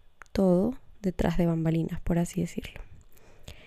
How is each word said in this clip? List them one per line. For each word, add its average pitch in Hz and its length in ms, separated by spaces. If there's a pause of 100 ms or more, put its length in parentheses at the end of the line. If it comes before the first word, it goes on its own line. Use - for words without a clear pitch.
(320)
todo 190 420 (280)
detrás 170 340
de 175 100
bambalinas, 165 540
por 170 180
así 175 220
decirlo. - 400 (880)